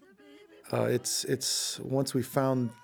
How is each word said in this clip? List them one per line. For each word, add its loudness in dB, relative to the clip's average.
uh, 2
it's, 0
it's, -2
once -2
we 4
found, 2